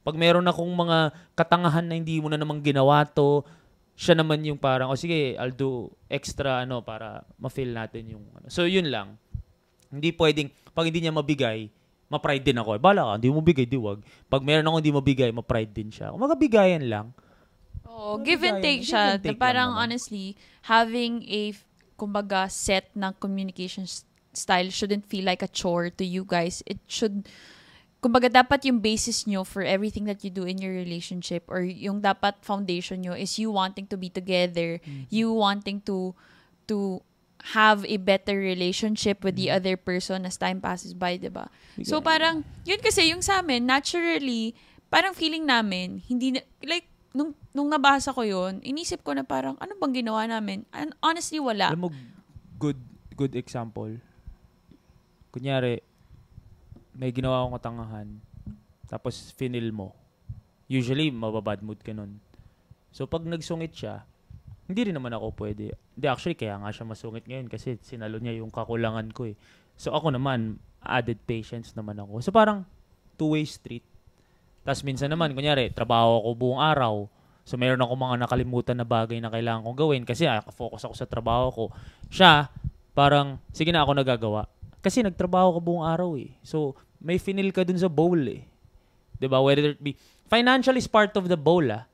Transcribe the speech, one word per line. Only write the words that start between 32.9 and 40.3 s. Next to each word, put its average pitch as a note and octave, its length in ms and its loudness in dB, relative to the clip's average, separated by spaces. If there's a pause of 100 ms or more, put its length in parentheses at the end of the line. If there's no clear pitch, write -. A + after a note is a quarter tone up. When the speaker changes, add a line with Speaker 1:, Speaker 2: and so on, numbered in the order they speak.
Speaker 2:
nyo F3+ 120 -6
is F#3 240 -6
you A3 120 -2
wanting G3 380 -2
to G#3 100 -8
be F#3 120 -8
together, F3+ 680 0
Speaker 1:
Mm-hmm. C#3 300 -12
Speaker 2:
you A3+ 220 0
wanting G3+ 540 0
to, F#3 280 -4 (540)
to G3 340 -2 (520)
have G#3+ 320 6
a G#3+ 120 -2
better G3 380 2
relationship G3 840 0
with F#3+ 160 -2
the F#3+ 100 -2
Speaker 1:
Mm-hmm. E3 100 2
Speaker 2:
other F#3 200 0
person F#3 480 -4
as F#3 100 -8